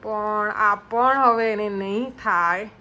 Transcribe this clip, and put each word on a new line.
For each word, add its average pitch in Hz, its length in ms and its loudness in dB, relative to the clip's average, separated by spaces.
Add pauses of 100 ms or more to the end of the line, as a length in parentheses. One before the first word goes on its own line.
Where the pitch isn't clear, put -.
પણ 214 540 -2
આ 208 200 2
પણ 240 420 0
હવે 226 360 2
એને 208 160 -4
નહીં 202 400 -6
થાય. 185 600 -2 (120)